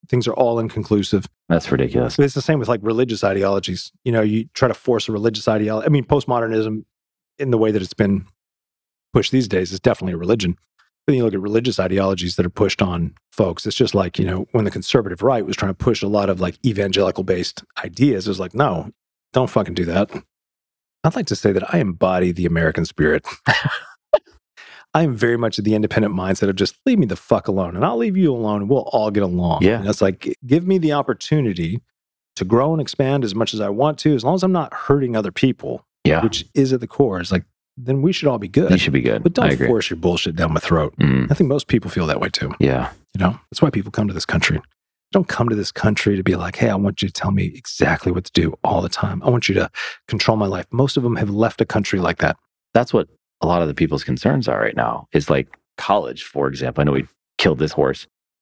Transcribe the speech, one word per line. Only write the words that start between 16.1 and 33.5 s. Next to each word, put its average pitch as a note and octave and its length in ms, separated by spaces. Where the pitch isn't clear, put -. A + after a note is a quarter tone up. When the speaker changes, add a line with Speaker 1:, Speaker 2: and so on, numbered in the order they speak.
Speaker 1:
of, F#2 100
like, F2+ 260
evangelical-based F#2+ 1000
ideas, G2 420
it G#2+ 60
was F#2 80
like, F2+ 160
"No, G2 340
don't C3 160
fucking G2 240
do F2+ 120
that." F2+ 240
I'd D#3+ 120
like A3 120
to G#2+ 80
say G#2 160
that F#2+ 220
I F3 60
embody F#2 520
the F2 140
American E2 400
spirit. D#2 420
<laughs> - 80
I D#3 60
am C#3+ 140
very A#2 220
much A#2 200
of G#2+ 80
the G#2+ 80
independent G#2+ 400
mindset F#2+ 360
of F#2+ 60
just, F#2+ 300
"Leave B3 140
me C3+ 80
the F2+ 80
fuck - 320
alone, F#2 280
and G2 80
I'll A3+ 140
leave A3+ 180
you F3+ 160
alone, G#2+ 300
and G2+ 80
we'll C3 220
all G#2+ 180
get G2+ 140
along." F2 400
Speaker 2:
Yeah. G#2+ 160
Speaker 1:
And G2 100
it's - 140
like, F#2+ 160
g-, - 160
give E3 220
me F#3+ 100
the D#3 160
opportunity A2+ 880
to F#2+ 100
grow A#2+ 280
and D#3 80
expand C3+ 420
as G2+ 100
much A2+ 220